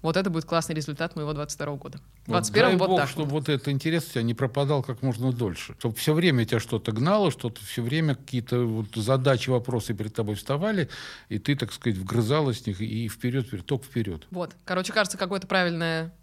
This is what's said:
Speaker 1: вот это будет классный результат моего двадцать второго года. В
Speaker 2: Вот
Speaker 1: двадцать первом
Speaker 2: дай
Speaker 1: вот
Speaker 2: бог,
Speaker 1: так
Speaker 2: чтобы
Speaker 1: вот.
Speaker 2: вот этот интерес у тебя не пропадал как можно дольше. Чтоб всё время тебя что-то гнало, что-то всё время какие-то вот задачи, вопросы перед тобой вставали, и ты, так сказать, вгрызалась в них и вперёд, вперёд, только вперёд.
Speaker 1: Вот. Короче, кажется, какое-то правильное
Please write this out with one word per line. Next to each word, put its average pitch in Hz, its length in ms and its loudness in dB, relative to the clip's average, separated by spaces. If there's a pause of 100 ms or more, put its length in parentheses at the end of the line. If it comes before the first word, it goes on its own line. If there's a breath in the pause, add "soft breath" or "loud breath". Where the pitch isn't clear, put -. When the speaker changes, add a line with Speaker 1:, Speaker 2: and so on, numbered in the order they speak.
Speaker 1:
вот 160 160 2
это 190 140 2
будет 160 160 -2
классный 165 280 0
результат 156 400 -4
моего 151 180 -4
двадцать 147 240 -6
второго 147 220 -6
года. 127 200 -14
В - 40 -18
Speaker 2:
Вот - 300 -20
Speaker 1:
двадцать 156 220 0
первом 220 180 8
Speaker 2:
дай 185 60 6
Speaker 1:
вот 185 100 4
Speaker 2:
бог, 185 120 6
Speaker 1:
так 143 80 2
Speaker 2:
чтобы 147 220 -2
Speaker 1:
вот. 147 160 0
Speaker 2:
вот - 80 -2
этот 139 140 -2
интерес 160 400 0
у - 60 -14
тебя 120 100 0
не 117 100 0
пропадал 139 480 0
как 127 200 -6
можно 127 300 0
дольше. 113 460 -4
Чтоб 113 180 -2
всё - 180 2
время 156 300 4
тебя 113 140 2
что-то 113 320 -2
гнало, 170 400 4
что-то - 340 -6
всё - 200 -6
время 151 320 2
какие-то 123 500 -2
вот 110 200 -2 (100)
задачи, 131 540 2
вопросы 120 440 0
перед 107 180 -6
тобой 107 220 -2
вставали, 165 540 0 (400 loud breath)
и 107 100 -4
ты, 143 160 0
так 123 180 -4
сказать, 110 260 -2
вгрызалась 113 640 0
в - 40 -6
них 95 140 -4
и 110 280 -4
вперёд, 123 380 -2
вперёд, 95 200 -10
только - 180 -2
вперёд. 101 480 -4
Speaker 1:
Вот. 180 320 -8
Короче, 185 280 -2
кажется, 202 260 2
какое-то 190 280 -2
правильное 170 680 0 (100)